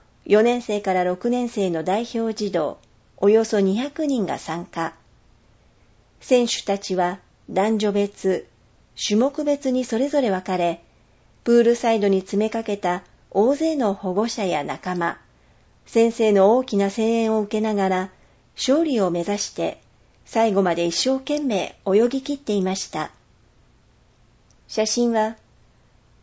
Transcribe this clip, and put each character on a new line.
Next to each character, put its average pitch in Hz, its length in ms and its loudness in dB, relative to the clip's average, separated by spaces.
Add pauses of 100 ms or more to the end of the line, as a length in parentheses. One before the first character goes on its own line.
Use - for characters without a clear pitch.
(260)
四 208 160 6
年 240 200 2
生 208 180 -4
か 196 140 -2
ら 180 100 2
六 180 260 -2
年 247 180 0
生 196 220 -2
の 160 140 -2
代 208 280 -2
表 226 220 -2
児 208 160 -4
童、 160 280 -2 (400)
お 202 100 4
よ 220 160 6
そ 220 160 0
二 190 160 2
百 285 300 -4
人 247 200 0
が 147 120 -4
参 170 260 -8
加。 165 300 -6 (1300)
選 247 260 2
手 - 180 -6
た 196 140 -2
ち 190 180 -6
は 180 240 -2 (300)
男 208 280 0
女 208 140 0
別、 202 560 -4 (480)
種 - 220 -2
目 285 260 0
別 285 260 -2
に 254 140 0
そ 226 120 -4
れ 269 120 0
ぞ 285 120 0
れ 233 100 0
分 185 140 -2
か 185 120 -2
れ、 175 260 -2 (600)
プ 233 160 2
ー 233 40 8
ル 233 120 4
サ 233 200 0
イ 214 60 0
ド 202 80 2
に 190 120 4
詰 196 260 -2
め 220 40 -4
か 226 140 -6
け 202 120 -4
た 185 260 -4 (280)
大 233 240 2
勢 320 200 0
の 226 200 0
保 185 180 -6
護 214 160 0
者 226 160 -6
や 165 180 -2
仲 147 320 -6
間、 170 240 -4 (680)
先 226 260 2
生 220 200 2
の 202 240 6
大 254 80 0
き 220 120 -4
な 196 140 0
声 226 140 -4
援 226 300 0
を 220 60 2
受 208 180 -4
け - 20 -2
な 220 140 -2
が 196 140 0
ら、 185 220 -2 (460)
勝 302 280 0
利 262 160 0
を 185 100 2
目 170 100 -2
指 202 180 -4
し - 120 -8
て、 - 300 -6 (460)
最 226 260 0
後 196 100 2
ま 175 120 2
で 170 100 0
一 170 100 -2
生 262 240 0
懸 294 220 -4
命 220 360 -4 (100)
泳 214 220 4
ぎ 262 140 -4
切 285 120 -6
っ 277 40 -8
て - 140 -6
い 202 100 0
ま 185 120 -2
し - 160 -10
た。 156 200 -8 (1600)
写 214 180 -2
真 240 260 0
は、 220 240 0 (840)